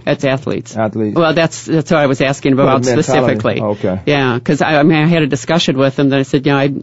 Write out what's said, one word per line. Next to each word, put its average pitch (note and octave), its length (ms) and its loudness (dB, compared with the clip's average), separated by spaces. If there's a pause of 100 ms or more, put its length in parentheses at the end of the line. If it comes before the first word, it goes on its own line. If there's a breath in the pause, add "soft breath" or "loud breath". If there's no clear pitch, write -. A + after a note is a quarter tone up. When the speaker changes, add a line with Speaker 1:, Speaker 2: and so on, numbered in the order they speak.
Speaker 1:
That's C#3+ 220 -2
athletes. - 500 -4
Speaker 2:
Athletes. A2 400 -2
Speaker 1:
Well, D#3+ 180 2
that's, D#3+ 320 -2
that's D3 260 -2
what D#3+ 100 2
I D3 60 2
was C3+ 120 0
asking C#3 340 0
about C3 300 2
Speaker 2:
Mentality. B2+ 200 2
Speaker 1:
specifically. A#2+ 580 0
Speaker 2:
Okay. G#2 440 -2
Speaker 1:
Yeah, C3+ 380 0
'cause D3+ 180 0
I, D#3 200 0
I - 20 4
mean, D#3+ 140 4
I D3+ 100 2
had E3+ 160 2
a C#3+ 40 0
discussion D3 500 -2
with C3+ 180 0
them C#3+ 140 2
that C#3 100 2
I C3+ 40 0
said, C3+ 220 -2
you D3 60 2
know, C#3 60 2
I, C#3 260 0